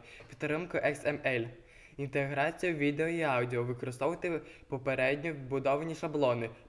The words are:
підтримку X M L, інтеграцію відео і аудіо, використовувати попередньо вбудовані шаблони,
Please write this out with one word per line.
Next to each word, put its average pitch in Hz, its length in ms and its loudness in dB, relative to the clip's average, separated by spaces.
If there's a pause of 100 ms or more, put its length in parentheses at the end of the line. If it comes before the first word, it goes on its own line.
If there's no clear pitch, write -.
(280)
підтримку 156 500 -2
X 147 280 0
M 147 200 0
L, 120 220 2 (480)
інтеграцію 143 800 0
відео 147 340 2
і 170 140 0
аудіо, 123 420 2
використовувати 139 760 -2 (280)
попередньо 135 640 0
вбудовані 139 600 0
шаблони, 127 560 2 (180)